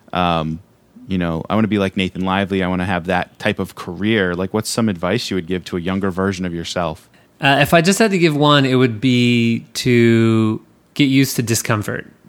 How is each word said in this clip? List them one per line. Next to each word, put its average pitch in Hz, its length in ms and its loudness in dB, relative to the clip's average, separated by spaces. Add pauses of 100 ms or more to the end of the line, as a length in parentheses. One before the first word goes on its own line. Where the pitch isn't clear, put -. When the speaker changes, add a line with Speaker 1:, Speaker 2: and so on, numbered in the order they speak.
(120)
Speaker 1:
um, 82 480 -2 (460)
you 92 120 -4
know, 85 320 -4
I 90 40 -2
wanna 110 140 0
be 104 100 0
like 95 180 -2
Nathan 92 280 -2
Lively. 95 380 0
I 90 60 -2
wanna 92 180 -2
have 90 200 -2
that 90 320 -2
type 107 200 -2
of 92 160 -6
career." 95 600 -2
Like, 92 200 -6
what's 107 160 -4
some 113 180 0
advice 95 420 -2
you 95 60 -4
would 87 100 -6
give 92 200 -6
to - 100 -8
a 90 40 -2
younger 95 300 -2
version 92 360 -4
of 87 80 -6
yourself? 82 540 -6 (320)
Speaker 2:
Uh, 139 200 2
if 143 140 2
I 170 60 8
just 190 180 2
had 226 120 4
to 190 80 0
give 165 180 2
one, 147 280 4
it 131 120 0
would 120 240 2
be 120 600 2 (140)
to 113 840 4 (340)
get 147 100 2
used 135 320 2
to 135 60 -2
discomfort 113 640 -2 (220)